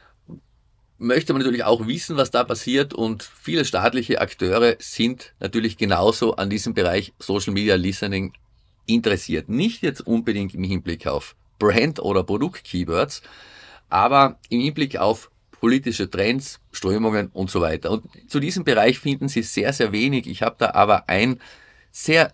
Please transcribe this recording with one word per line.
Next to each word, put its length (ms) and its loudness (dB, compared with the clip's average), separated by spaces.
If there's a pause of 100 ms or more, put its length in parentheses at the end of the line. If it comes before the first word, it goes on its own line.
(960)
Möchte 360 0
man 100 0
natürlich 200 0
auch 240 2
wissen, 300 -4
was 140 2
da 120 2
passiert, 520 -2
und 280 -2
viele 420 -4
staatliche 560 0
Akteure 580 2
sind 640 -4
natürlich 360 -2
genauso 600 2
an 140 -4
diesem 240 -4
Bereich 440 0
Social 340 -4
Media 240 2
Listening 560 -4 (540)
interessiert. 600 0
Nicht 340 -2
jetzt 180 -4
unbedingt 540 -2
im 100 -4
Hinblick 420 -4
auf 300 -6 (220)
Brand- 420 4
oder 240 2
Produkt-Keywords, 1000 -2 (680)
aber 480 4 (100)
im 120 0
Hinblick 360 -2
auf 340 0 (300)
politische 500 0
Trends, 500 -2 (120)
Strömungen 560 0
und 220 -6
so 100 0
weiter. 300 -2
Und 140 -2 (240)
zu 120 -2
diesem 240 -4
Bereich 340 4
finden 300 -4
Sie 140 -2
sehr, 300 -2
sehr 200 0
wenig. 340 0
Ich 160 -8
habe 160 -2
da 140 0
aber 360 2
ein 320 0 (500)
sehr 440 2